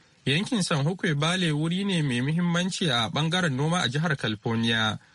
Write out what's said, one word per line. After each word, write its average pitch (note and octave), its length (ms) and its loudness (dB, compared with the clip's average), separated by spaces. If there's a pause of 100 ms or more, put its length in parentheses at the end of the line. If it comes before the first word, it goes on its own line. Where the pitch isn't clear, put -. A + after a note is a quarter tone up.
(260)
Yankin F#3 380 0
San C#3+ 220 0
Joaquin F3 340 0
Valley E3+ 320 0
wuri E3 340 0
ne F3+ 180 0
mai B2 180 0
muhimmanci F3 680 0
a A#2 180 0
ɓangaren E3 460 0
noma D#3+ 260 0
a - 60 0
jihar D3 300 0
California, A2+ 800 0 (160)